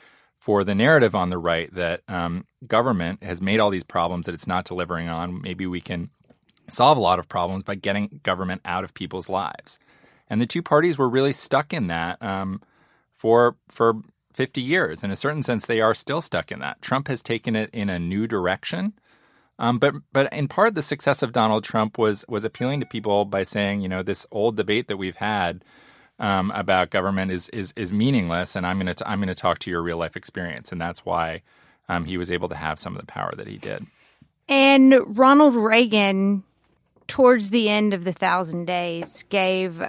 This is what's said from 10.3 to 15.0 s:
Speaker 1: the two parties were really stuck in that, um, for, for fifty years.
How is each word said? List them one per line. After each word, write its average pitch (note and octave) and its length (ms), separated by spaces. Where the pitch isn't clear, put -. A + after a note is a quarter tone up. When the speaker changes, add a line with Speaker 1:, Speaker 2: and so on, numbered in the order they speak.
Speaker 1:
the A#2+ 60
two E3+ 160
parties D#3 360
were C3+ 100
really C3 240
stuck C#3 400
in C#3 140
that, E2+ 360
um, G2 380
for, A#2+ 420
for A2+ 340
fifty C3 260
years. B2+ 420